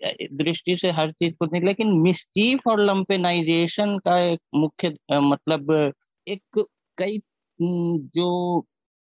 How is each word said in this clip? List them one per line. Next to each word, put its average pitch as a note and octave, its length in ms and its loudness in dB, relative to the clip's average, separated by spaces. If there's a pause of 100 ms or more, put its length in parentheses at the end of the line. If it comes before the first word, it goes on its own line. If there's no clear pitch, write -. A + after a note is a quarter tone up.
(260)
दृष्टि E3 500 -2
से F3+ 140 -2
हर D#3 220 -2
चीज E3 260 -2
को E3+ 80 -2
नहीं, E3 160 -2
लेकिन G3+ 300 0
मिसचीफ F#3+ 760 2
और A3 140 2
लंपेनाइजेशन F#3 1200 0
का F3+ 220 2
एक F3 200 0 (140)
मुख्य, D#3 340 0
अ, C#3+ 320 -2
मतलब, C#3+ 720 0 (360)
एक G#3 380 -4 (320)
कई, G3+ 200 -4 (420)
उम, E3+ 540 -2
जो F3 460 0 (440)